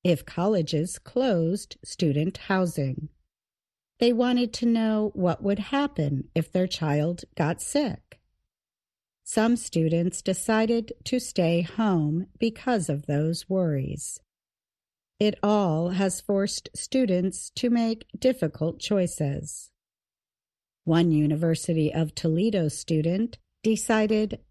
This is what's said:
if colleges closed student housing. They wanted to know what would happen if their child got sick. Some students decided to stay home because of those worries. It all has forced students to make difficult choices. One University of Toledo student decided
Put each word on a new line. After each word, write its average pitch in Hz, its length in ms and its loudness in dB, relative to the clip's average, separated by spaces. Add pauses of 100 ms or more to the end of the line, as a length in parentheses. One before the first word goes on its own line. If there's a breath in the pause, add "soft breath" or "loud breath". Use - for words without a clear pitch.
if 165 220 2
colleges 170 720 -2
closed 190 880 -2
student 156 540 0
housing. 151 720 -2 (920)
They 240 120 6
wanted 247 420 2
to 240 120 -2
know 220 480 2
what 180 280 0
would 196 180 0
happen 180 720 -2
if 160 160 -2
their 185 160 0
child 156 580 -2 (120)
got 156 260 -2
sick. - 580 -4 (1040)
Some 233 340 2
students 170 640 0
decided 220 720 0 (120)
to 254 160 0
stay 170 420 0
home 170 640 0 (120)
because 226 500 -2
of 147 180 -4
those 156 420 -2
worries. 151 720 -2 (1000)
It 214 240 2
all 180 460 2
has 185 300 0
forced - 540 -2
students 190 800 -2
to 247 160 0
make 226 380 0 (100)
difficult 160 640 0
choices. 151 880 -2 (1120)
One 165 300 4
University 156 840 2
of 160 220 -2
Toledo 175 500 0
student 170 720 -2 (240)
decided 214 800 2 (100)